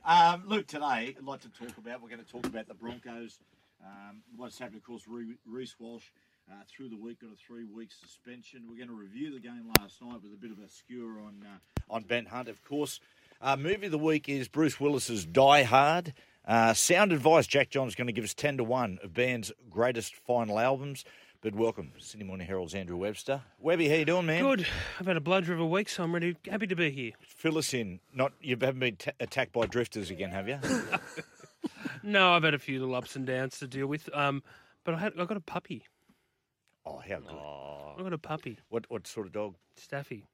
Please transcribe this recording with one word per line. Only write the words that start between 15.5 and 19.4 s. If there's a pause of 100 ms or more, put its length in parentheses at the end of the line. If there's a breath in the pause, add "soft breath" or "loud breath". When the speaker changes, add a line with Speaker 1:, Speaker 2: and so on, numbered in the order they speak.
Speaker 1:
Hard. (340 soft breath)
Uh,
sound
advice,
Jack
John's
gonna
give
us
ten
to
one
of
band's (180)